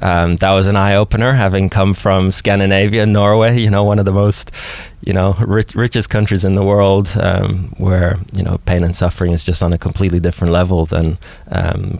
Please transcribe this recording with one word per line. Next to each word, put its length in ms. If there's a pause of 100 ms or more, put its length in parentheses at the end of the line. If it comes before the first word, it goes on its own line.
Um, 340
that 160
was 160
an 80
eye-opener, 560
having 380
come 240
from 360
Scandinavia, 760
Norway, 520
you 120
know, 120
one 160
of 60
the 80
most, 400 (480)
you 140
know, 260
rich-, 340
richest 360
countries 340
in 100
the 80
world, 440 (140)
um, 580
where, 380 (180)
you 100
know, 220
pain 180
and 100
suffering 380
is 120
just 180
on 100
a 60
completely 420
different 320
level 340
than, 320 (320)
um, 500